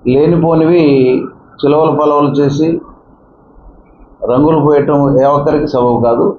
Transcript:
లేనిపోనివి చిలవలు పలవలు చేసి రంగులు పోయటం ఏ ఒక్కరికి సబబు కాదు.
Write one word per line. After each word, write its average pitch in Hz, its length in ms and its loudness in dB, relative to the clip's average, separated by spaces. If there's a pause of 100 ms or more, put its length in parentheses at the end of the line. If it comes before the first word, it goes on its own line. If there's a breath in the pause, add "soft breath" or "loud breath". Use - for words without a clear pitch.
లేనిపోనివి 160 720 2 (800)
చిలవలు 151 280 2
పలవలు 147 360 0
చేసి 143 520 -2 (1500)
రంగులు 151 280 2
పోయటం 143 600 0
ఏ 135 40 2
ఒక్కరికి 147 420 0
సబబు 120 380 -2
కాదు. 139 340 0